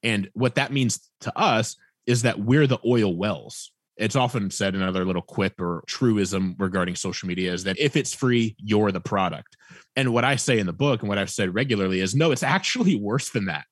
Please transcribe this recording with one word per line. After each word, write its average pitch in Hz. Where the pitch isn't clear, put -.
And 104
what 123
that 139
means 131
to -
us 123
is 120
that 117
we're 135
the 127
oil 107
wells. 87
It's 110
often 120
said, 98
another 92
little 90
quip -
or 87
truism 95
regarding 90
social 92
media 90
is 90
that 95
if 147
it's 139
free, 120
you're 104
the 90
product. 92
And 127
what 120
I 135
say 117
in 101
the 87
book 131
and 107
what 101
I've 98
said 92
regularly 101
is, 95
no, 151
it's 120
actually 185
worse 104
than 101
that. 76